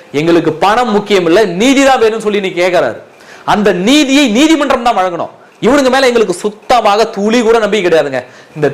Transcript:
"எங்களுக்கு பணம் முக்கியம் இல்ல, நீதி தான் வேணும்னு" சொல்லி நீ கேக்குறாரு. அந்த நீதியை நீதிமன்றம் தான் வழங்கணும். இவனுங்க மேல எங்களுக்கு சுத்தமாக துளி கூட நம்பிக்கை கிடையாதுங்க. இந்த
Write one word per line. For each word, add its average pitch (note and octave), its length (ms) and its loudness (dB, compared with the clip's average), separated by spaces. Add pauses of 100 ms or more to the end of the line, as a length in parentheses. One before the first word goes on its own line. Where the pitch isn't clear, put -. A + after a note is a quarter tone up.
(120)
"எங்களுக்கு D#3+ 400 0
பணம் A3 400 -2
முக்கியம் G3+ 340 0
இல்ல, F#3 180 2
நீதி A#3+ 400 0
தான் C4 160 2
வேணும்னு" A3 260 0
சொல்லி G#3 140 -2
நீ F#3+ 80 -4
கேக்குறாரு. E3+ 480 -2 (480)
அந்த G3 280 0
நீதியை C4+ 560 2
நீதிமன்றம் C4+ 540 0
தான் A#3+ 140 0
வழங்கணும். F3 320 -4 (320)
இவனுங்க C4 300 2
மேல C4+ 160 0
எங்களுக்கு A3+ 280 0
சுத்தமாக G#3+ 680 0
துளி A3 380 -2
கூட A#3 160 2
நம்பிக்கை G3+ 320 -2
கிடையாதுங்க. C#3+ 340 0 (300)
இந்த D3 200 -2